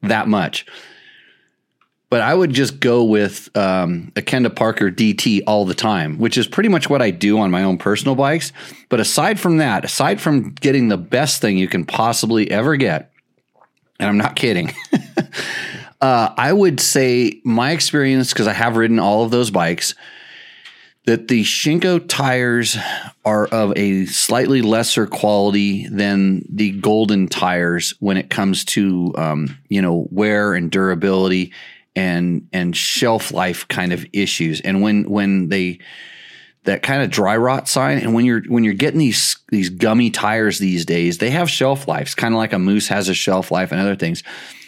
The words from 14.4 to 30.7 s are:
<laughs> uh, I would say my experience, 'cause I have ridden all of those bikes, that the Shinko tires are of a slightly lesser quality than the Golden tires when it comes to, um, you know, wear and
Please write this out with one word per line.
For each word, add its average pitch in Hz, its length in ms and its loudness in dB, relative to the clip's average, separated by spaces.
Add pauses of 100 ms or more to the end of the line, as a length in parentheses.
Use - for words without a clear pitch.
<laughs> - 1080 -6
uh, 127 360 2
I 135 160 2
would 190 280 4
say 123 640 2
my 120 260 2
experience, 135 640 0
'cause 110 140 0
I 101 60 0
have 113 220 0
ridden 113 220 4
all 104 240 2
of 113 80 -2
those 120 220 0
bikes, 85 420 -2 (1120)
that 113 220 0
the 117 160 2
Shinko 170 640 0
tires 123 680 0 (480)
are 107 220 2
of 107 300 0
a 95 300 0
slightly 127 560 0
lesser 113 440 2
quality 101 840 0
than 98 600 0
the 101 240 -2
Golden 101 560 2
tires 87 720 -2
when 98 160 0
it - 140 -6
comes 98 360 -2
to, 92 500 0
um, 76 420 -4 (100)
you 101 120 0
know, 85 300 0
wear 104 440 0
and 85 160 -2